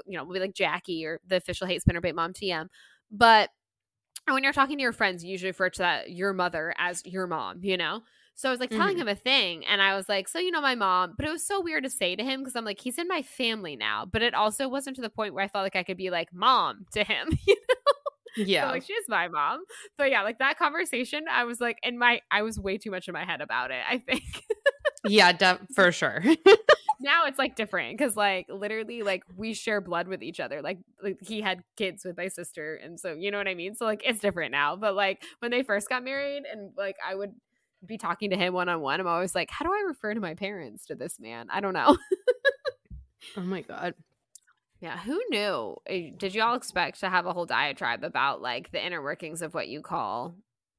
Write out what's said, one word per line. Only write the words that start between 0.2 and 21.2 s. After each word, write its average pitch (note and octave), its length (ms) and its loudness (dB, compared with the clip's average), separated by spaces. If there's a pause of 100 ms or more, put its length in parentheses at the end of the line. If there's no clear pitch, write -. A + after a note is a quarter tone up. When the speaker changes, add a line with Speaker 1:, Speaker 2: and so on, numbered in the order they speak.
Speaker 1:
we'll F3+ 100 -12
be F#3+ 60 -2
like, F#3+ 140 -2
"Jackie," E3+ 500 -2
or D#3+ 220 -6
the F#3 100 2
official F3+ 300 -2
Hate F3+ 160 0
Spinner F3 180 4
Bait E3+ 140 0
mom, E3+ 180 -2
T F#3+ 180 -4
M. E3 180 -4 (420)
But A3 380 8 (800)
when C4+ 140 2
you're C4+ 100 2
talking C#4 240 2
to C#4 60 -4
your A#3 100 2
friends, F#3 320 0
you F#3 60 -8
usually F#3 200 -4
refer F#3 200 0
to - 80 -12
that, F3 320 0
your F#3+ 220 -2
mother E3+ 460 0
as F3+ 260 -2
your F#3 220 -4
mom, D#3 360 -6
you F#3+ 140 2
know? F3 240 -2 (340)
So C4 140 -2
I - 20 2
was, B3 100 -2
like, B3 100 -4
telling - 0 -
Speaker 2:
Mm-hmm. F#4 260 2
Speaker 1:
him C4+ 120 -2
a G3 60 0
thing, G3 520 0
and G3+ 140 4
I G3 160 6
was F#3+ 120 -6
like, G3 200 0
"So, E4 100 -4
you F4+ 120 0
know, D#4+ 100 0
my C4 140 2
mom," F#3 420 2
but C#4+ 100 -4
it D#4 40 -2
was E4 160 -4
so G4 140 0
weird D#4 240 -2
to C4 60 -4
say F3+ 260 0
to G#3+ 60 -4
him, C4+ 220 -2
'cause B3+ 120 -10
I'm A3+ 80 -4
like, G#3 160 -6
"He's B3+ 180 -6
in E4+ 100 -4
my E4+ 140 -2
family A3 540 -4
now," G#2+ 280 -2
but G#3+ 180 -2
it A#3+ 120 2
also G#3+ 340 2
wasn't C4+ 280 -6
to C4 60 -10
the G#3+ 80 -6
point G#3 240 -4
where F#3+ 100 0
I G3 40 -10
felt G3 160 -2
like F#3+ 120 -4
I F3+ 60 0
could F#3 140 -6
be F#3 140 -4
like, E3+ 220 -2
"Mom," F#3+ 600 4
to G#3 120 2
him, G3 240 -2
<laughs> - 180 2
you G4 80 10
know? - 200 2 (600)
Speaker 2:
Yeah. F#3+ 260 2
Speaker 1:
So, - 80 2
like, C4+ 160 -2
she F#4+ 80 -8
is G#4+ 160 -4
my F3+ 200 2
mom. E3+ 340 -2 (340)
But C4+ 140 2
yeah, A3 120 4
like, A3+ 160 -4
that C#4+ 200 2
conversation, D4+ 720 -2